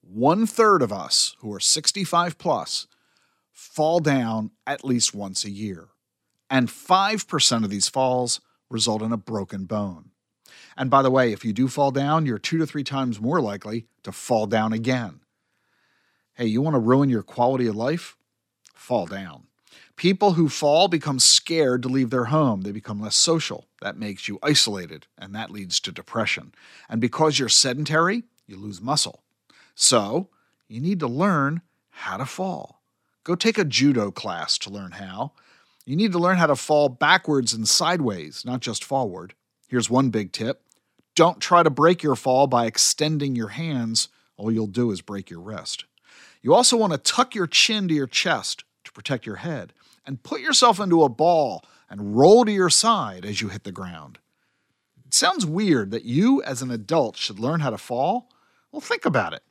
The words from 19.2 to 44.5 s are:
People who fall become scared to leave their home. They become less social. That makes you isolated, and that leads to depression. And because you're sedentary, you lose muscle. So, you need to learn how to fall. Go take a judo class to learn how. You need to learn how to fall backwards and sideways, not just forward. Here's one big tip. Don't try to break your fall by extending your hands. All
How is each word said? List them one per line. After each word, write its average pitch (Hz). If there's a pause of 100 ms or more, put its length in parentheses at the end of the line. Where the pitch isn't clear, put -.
People 190
who 160
fall 156
become 147
scared 127
to 127
leave 131
their 123
home. 123
They 101
become 104
less 104
social. - (140)
That 92
makes 104
you 101
isolated, 95 (100)
and 98
that 107
leads 95
to 95
depression. - (360)
And 113
because 143
you're 123
sedentary, 156 (240)
you 98
lose 101
muscle. - (520)
So, 120 (380)
you 113
need 180
to 135
learn 156 (280)
how -
to 131
fall. - (420)
Go 170
take 220
a 190
judo 123
class 87
to -
learn 98
how. 98 (520)
You 131
need 202
to 175
learn 180
how 165
to 143
fall 147
backwards 143
and 110
sideways, 120
not 123
just 117
forward. 95 (340)
Here's 120
one 127
big 104
tip. 113 (520)
Don't 170
try 170
to 160
break 156
your 139
fall 131
by 120
extending 143
your 110
hands. 120 (260)
All 107